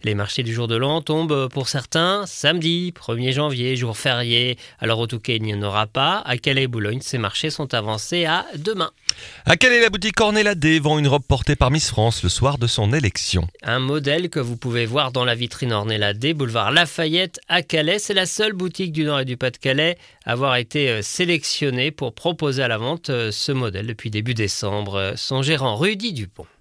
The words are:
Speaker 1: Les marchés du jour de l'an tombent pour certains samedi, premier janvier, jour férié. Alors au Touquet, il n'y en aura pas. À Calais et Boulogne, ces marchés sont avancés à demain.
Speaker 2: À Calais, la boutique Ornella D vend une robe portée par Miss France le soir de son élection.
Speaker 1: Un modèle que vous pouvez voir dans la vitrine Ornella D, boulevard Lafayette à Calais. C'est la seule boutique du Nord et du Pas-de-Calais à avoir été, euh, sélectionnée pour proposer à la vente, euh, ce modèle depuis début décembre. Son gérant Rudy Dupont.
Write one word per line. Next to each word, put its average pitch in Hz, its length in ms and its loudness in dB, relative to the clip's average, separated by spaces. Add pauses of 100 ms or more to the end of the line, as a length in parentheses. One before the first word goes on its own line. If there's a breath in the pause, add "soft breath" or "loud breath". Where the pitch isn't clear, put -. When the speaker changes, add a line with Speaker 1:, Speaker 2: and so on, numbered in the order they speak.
Speaker 1:
Les 110 100 0
marchés 101 300 -2
du 113 100 -4
jour 120 140 -2
de 113 80 0
l'an 143 260 0
tombent 151 480 0
pour 131 180 -4
certains 175 600 0
samedi, 170 640 0
premier 123 400 -2
janvier, 131 440 0
jour 120 220 -2
férié. 120 600 0 (220 loud breath)
Alors 113 200 0
au 117 80 0
Touquet, 117 300 -2
il 107 40 -2
n'y 107 140 -2
en 101 80 -2
aura 104 240 0
pas. 156 360 0
À 123 140 -2
Calais 135 260 0
et 131 40 0
Boulogne, 117 340 -2
ces - 160 -6
marchés 113 320 -2
sont 147 240 -6
avancés 110 520 -2
à 165 200 0 (100)
demain. 175 360 -2 (540 loud breath)
Speaker 2:
À 165 120 4
Calais, 240 240 6
la 226 80 6
boutique 202 320 0
Ornella 208 320 4
D 160 260 4
vend 151 200 2
une 143 80 4
robe 135 200 4
portée 139 280 2
par 131 160 4
Miss 156 180 2
France 110 320 2
le 92 80 2
soir 135 300 2
de 120 80 2
son 110 260 2
élection. 95 540 0 (160)
Speaker 1:
Un 117 160 0
modèle 147 500 0
que 160 100 -2
vous 120 160 -4
pouvez 120 300 -2
voir 127 260 0
dans 123 140 0
la 120 80 2
vitrine 117 400 -2
Ornella 104 400 0
D, 135 220 -2
boulevard 117 360 0
Lafayette 170 680 2 (100)
à 175 140 2
Calais. 160 340 0
C'est 208 160 -4
la 185 140 2
seule 214 260 -2
boutique 185 380 -4
du 156 120 -2
Nord 147 180 0
et 131 40 -2
du 127 100 -4
Pas-de-Calais 139 600 0 (280 soft breath)
à 113 80 0
avoir 127 240 2
été, 131 320 0
euh, 110 120 0
sélectionnée 147 880 0
pour 139 240 -6
proposer 147 480 -2
à 127 60 0
la 113 100 0
vente, 147 320 -4
euh, 117 220 -2
ce - 200 -4
modèle 110 360 -2
depuis 117 240 -8
début 110 240 -2
décembre. 101 800 -2
Son 131 260 -2
gérant 131 340 0
Rudy 202 380 -2
Dupont. 107 320 -10 (160)